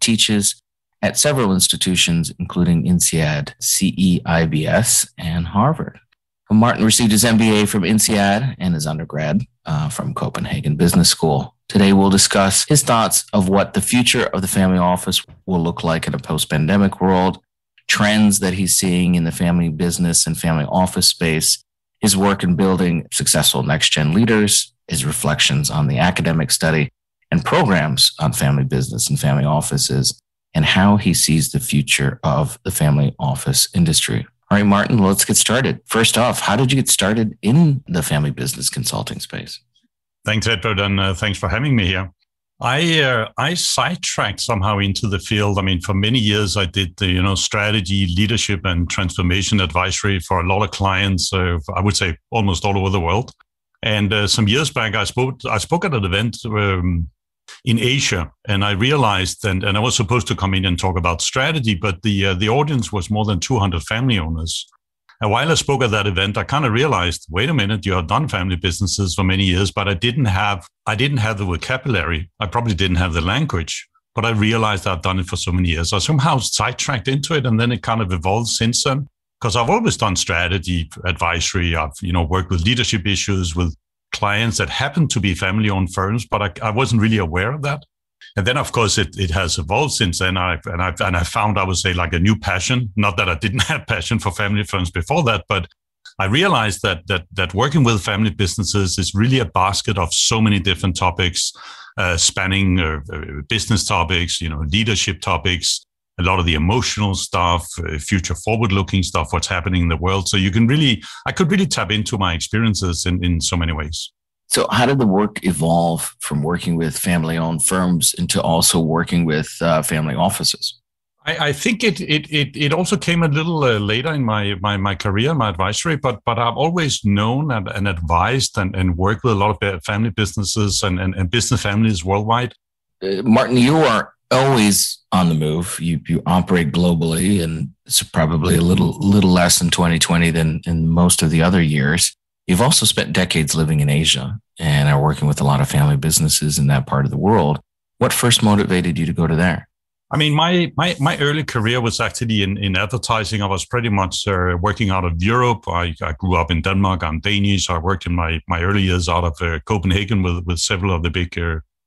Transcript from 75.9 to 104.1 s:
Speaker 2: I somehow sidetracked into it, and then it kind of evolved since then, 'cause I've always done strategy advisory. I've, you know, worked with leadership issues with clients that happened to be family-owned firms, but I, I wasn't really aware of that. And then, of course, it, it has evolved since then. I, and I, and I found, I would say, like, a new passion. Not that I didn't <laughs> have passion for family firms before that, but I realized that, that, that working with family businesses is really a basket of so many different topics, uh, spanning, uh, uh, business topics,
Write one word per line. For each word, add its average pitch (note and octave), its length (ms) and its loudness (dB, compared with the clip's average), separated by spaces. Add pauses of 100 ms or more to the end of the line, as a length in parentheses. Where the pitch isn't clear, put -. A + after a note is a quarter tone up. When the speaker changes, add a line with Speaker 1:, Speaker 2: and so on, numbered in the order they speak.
Speaker 2:
I G2+ 40 2
somehow D3 400 2
sidetracked A#2+ 720 -4
into C#3 240 -2
it, C#3+ 140 0
and A2+ 120 2
then A#2+ 140 0
it A#2 100 -4
kind A2+ 200 0
of F#2 100 -4
evolved F#2+ 360 -2
since - 360 0
then, C#3 240 -2 (320)
'cause A2+ 160 0
I've A#2+ 140 2
always A3+ 260 2
done G#2 200 0
strategy F2 760 -2 (160)
advisory. E2+ 680 -2
I've, D2+ 280 -4
you F2+ 100 -4
know, F2 120 2
worked F2+ 260 -2
with E2+ 160 0
leadership A2+ 400 0
issues F#2 500 -2
with F2 180 -2 (360)
clients G#2 460 -2
that - 140 -2
happened C#3+ 400 -2
to G#2+ 100 -2
be F#2+ 140 0
family-owned G2+ 580 0
firms, G#2 320 -2
but G#2+ 160 -2
I, G#2 280 -4
I - 20 -2
wasn't A#2 320 0
really A2 160 2
aware F#2 340 -2
of D3+ 80 -8
that. C#3+ 240 -6 (520)
And G2 100 0
then, B2+ 100 2
of B2+ 160 -4
course, A2 240 0
it, - 220 -2
it F#2 120 -2
has F#2 280 -2
evolved A2 340 -2
since F2 280 -2
then. F#2 180 0
I, F2+ 260 -2
and F2 180 -6
I, F2+ 180 -2
and F#2+ 140 -2
I E2+ 100 0
found, G#2 340 0
I G2 60 0
would F#2+ 120 -2
say, - 160 0
like, F2 220 -2
a E2+ 40 0
new G2+ 160 4
passion. G#2 600 -2
Not G2+ 220 0
that G2 100 0
I F2 60 0
didn't G#2 280 -2
<laughs> - 60 -6
have D3+ 180 -4
passion G#2+ 320 -2
for G2+ 140 -4
family G#2 320 -2
firms F2+ 260 -4
before C#3+ 340 -2
that, G#2+ 220 0
but F#2+ 220 -2 (500)
I F#2+ 60 -2
realized A#2 600 0
that, F2+ 240 -4
that, F#2 260 -2
that F2+ 180 -2
working C#3 320 2
with A2+ 180 2
family G#2+ 280 0
businesses F#2+ 640 -2
is F#2 180 -2
really B2+ 260 2
a A#2 40 0
basket F#2+ 540 -2
of F2 160 -2
so - 260 0
many G#2 180 2
different F2+ 380 -2
topics, F2+ 560 -2 (460)
uh, F2+ 180 0
spanning, F#2+ 640 0
uh, D#2 200 -2 (120)
uh, D2+ 80 -8 (260)
business A2 380 0
topics, F2 560 0